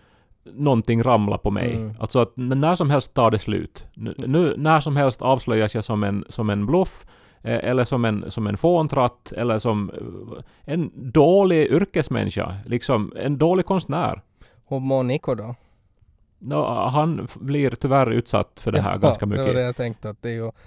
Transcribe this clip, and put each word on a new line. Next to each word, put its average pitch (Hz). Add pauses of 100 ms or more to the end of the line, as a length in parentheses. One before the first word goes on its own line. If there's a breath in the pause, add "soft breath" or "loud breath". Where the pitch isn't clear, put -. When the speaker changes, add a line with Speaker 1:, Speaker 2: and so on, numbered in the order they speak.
(520 soft breath)
Speaker 1:
någonting 117
ramla 107
på -
mig. 117
Speaker 2:
Mm. 110
Speaker 1:
Alltså 113
att -
n-, 127
när 156
som 170
helst 139
tar 117
det 107
slut. - (120)
N-, -
nu, 156
när 156
som 147
helst 139
avslöjas 120
jag 107
som 104
en, 101
som 110
en 101
bluff, 180 (380 soft breath)
eh, 117
eller 127
som 120
en, 104
som 107
en 104
fåntratt, 160
eller 113
som, 104
eh, - (300 soft breath)
en 160 (200)
dålig 170
yrkesmänniska. 113 (100)
Liksom, 117
en 135
dålig 175
konstnär. 156 (460 loud breath)
Speaker 2:
Hur 135
mår 131
Niko 127
då? 110 (840 soft breath)
Speaker 1:
Nå, 143 (160)
han 151
f-, -
blir 139
tyvärr 131
utsatt -
för 107
det 101
här 98
Speaker 2:
<laughs> -
Ja, 95
Speaker 1:
ganska 104
Speaker 2:
det 101
var 101
Speaker 1:
mycket. 131
Speaker 2:
det 127
jag 123
tänkte, 117
att -
det 120
är 117
ju, 113 (160 soft breath)